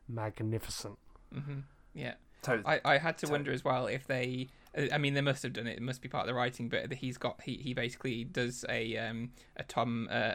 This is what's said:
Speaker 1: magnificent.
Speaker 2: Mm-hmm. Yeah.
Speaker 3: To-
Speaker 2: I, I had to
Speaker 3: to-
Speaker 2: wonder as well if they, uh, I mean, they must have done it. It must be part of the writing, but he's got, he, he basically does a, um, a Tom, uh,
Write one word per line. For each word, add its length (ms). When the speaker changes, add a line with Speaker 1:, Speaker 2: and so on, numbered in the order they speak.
Speaker 1:
magnificent. 920
Speaker 2:
Mm-hmm. 260
Yeah. 220
Speaker 3:
To- 220
Speaker 2:
I, 200
I 120
had 220
to 80
Speaker 3:
to- 40
Speaker 2:
wonder 200
as 140
well 220
if 200
they, 400
uh, 180
I 40
mean, 160
they 80
must 220
have 100
done 140
it. 100
It 60
must 180
be 60
part 160
of 40
the 60
writing, 360
but 240
he's 240
got, 260
he, 140
he 160
basically 500
does 460
a, 280
um, 340
a 60
Tom, 460
uh, 240